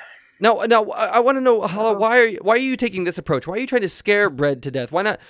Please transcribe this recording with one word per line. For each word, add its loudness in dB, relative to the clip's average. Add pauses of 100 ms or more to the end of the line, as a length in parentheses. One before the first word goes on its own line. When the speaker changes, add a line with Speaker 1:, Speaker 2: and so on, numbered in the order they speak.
(420)
Speaker 1:
Now, 2
now, 4
I, -4
I 0
wanna 2
know, 4
Hala, -2
Speaker 2:
Uh-oh. -2
Speaker 1:
why 2
are 6
you, -2
why 2
are 4
you -2
taking -4
this -4
approach? -4
Why -8
are -4
you -6
trying 0
to -4
scare 0
Brad -2
to -8
death? -6
Why -2
not, -4